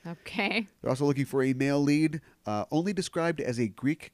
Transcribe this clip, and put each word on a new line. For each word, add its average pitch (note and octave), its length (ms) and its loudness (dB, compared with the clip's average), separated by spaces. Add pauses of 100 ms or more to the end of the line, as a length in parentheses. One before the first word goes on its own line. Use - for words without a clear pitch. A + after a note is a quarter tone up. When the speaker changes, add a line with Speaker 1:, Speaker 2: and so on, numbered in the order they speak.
Speaker 1:
Okay. G3 640 -4 (140)
Speaker 2:
They're - 80 -4
also C3+ 160 0
looking C#3 200 2
for C3+ 160 0
a C3 120 4
male C#3 280 2
lead, D3+ 380 2 (260)
uh, G#2 260 -2
only E3+ 220 0
described E3+ 480 -2
as A#2+ 180 -2
a A#2 100 2
Greek - 440 -4